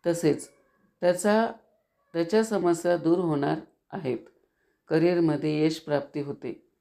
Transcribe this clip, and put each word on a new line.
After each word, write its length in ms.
तसेच 440
त्याचा, 520
त्याच्या 320
समस्या 520
दूर 220
होणार 400
आहेत, 260
करिअरमध्ये 760
यश 140
प्राप्ती 420
होते. 500